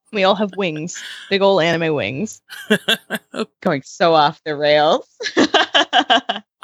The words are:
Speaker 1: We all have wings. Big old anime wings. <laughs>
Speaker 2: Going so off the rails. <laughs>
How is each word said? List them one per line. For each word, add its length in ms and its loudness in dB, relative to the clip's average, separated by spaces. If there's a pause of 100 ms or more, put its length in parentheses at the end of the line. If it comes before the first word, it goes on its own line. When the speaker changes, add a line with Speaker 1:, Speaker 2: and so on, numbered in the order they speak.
(140)
Speaker 1:
We 100 0
all 120 4
have 200 -4
wings. 480 -6 (260)
Big 120 0
old 200 4
anime 320 0
wings. 480 -4 (600)
<laughs> 600 -10
Speaker 2:
Going 220 -2
so 300 0
off 320 2
the 100 -6
rails. 540 2 (260)
<laughs> 1040 0 (220)